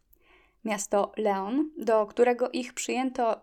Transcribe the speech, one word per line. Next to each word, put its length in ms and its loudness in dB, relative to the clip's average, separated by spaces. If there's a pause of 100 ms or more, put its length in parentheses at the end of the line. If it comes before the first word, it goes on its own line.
(640)
Miasto 520 0
León, 480 0 (120)
do 300 2
którego 440 2
ich 240 -6
przyjęto, 680 -2